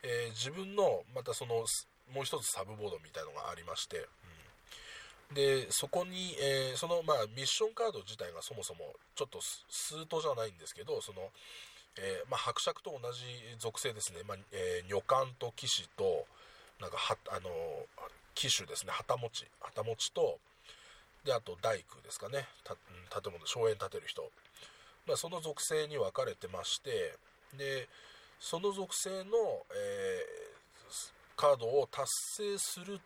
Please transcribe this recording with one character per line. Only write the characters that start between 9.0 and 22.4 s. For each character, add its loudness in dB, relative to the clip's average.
ち -2
ょ 4
っ -20
と -8
ス-、 -6
ス -4
ー -6
ト 0
じ 2
ゃ 4
な 2
い -6
ん -20
で -14
す -12
け -10
ど、 0
そ -10
の、 -8
え -2
ー、 -18
ま 0
あ、 0
伯 0
爵 0
と -6
同 -4
じ -8
属 -2
性 0
で -6
す -2
ね。 -10
ま -6
あ、 -14
え 0
ー、 -12
女 2
官 6
と -4
騎 -4
士 2
と、 4
な -6
ん -6
か、 -4
は-、 2
あ 0
の -4
ー、 -2
騎 4
手 2
で -6
す -4
ね。 -4
旗 2
持 -4
ち。 -6
旗 -4
持 0
ち -2
と、 4
で、 2
あ 4
と -6
大 2
工 -20
で -14
す -8
か -8
ね。 -2